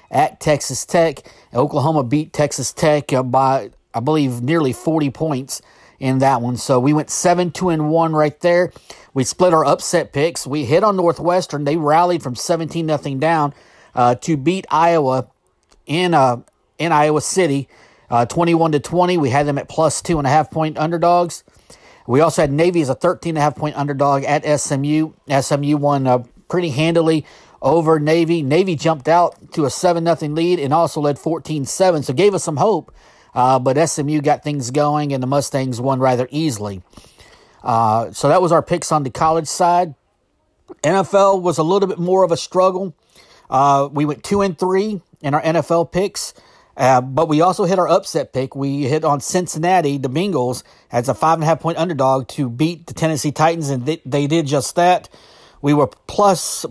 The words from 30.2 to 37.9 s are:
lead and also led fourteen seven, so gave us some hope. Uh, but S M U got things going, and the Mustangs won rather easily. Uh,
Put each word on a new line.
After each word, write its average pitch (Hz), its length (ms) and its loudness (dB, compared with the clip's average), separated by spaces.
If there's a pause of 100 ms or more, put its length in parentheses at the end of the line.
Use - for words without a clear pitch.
lead 170 240 0
and 139 120 -4
also 160 300 0
led 147 160 0
fourteen 156 480 -6
seven, 175 380 0
so 139 100 -6
gave 190 220 2
us 170 80 -4
some 156 140 -4
hope. 180 360 0 (400)
Uh, 127 240 2
but 131 200 0
S - 200 0
M 143 120 -4
U 151 120 0
got 147 220 0
things 143 260 -6
going, 147 420 0
and 127 120 -4
the 123 40 -4
Mustangs 131 540 -4
won 131 180 -2
rather 127 300 0
easily. 104 540 -6 (800)
Uh, 113 480 0